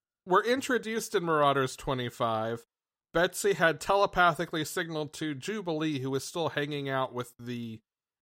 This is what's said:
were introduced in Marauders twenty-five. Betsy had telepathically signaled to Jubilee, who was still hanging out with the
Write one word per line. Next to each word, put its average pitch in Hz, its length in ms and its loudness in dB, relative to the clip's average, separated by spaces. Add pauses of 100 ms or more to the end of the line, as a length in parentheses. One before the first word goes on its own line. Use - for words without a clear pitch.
(260)
were 185 180 4
introduced 226 680 0
in 180 100 0
Marauders 143 500 2
twenty-five. 117 880 -2 (500)
Betsy 185 400 2
had 160 260 2
telepathically 175 840 2
signaled 160 500 -4
to 156 200 -4
Jubilee, 160 680 -2
who 131 100 -2
was 131 140 0
still 160 260 -2
hanging 147 380 -2
out 131 260 0
with 123 240 -8
the 117 420 -8 (420)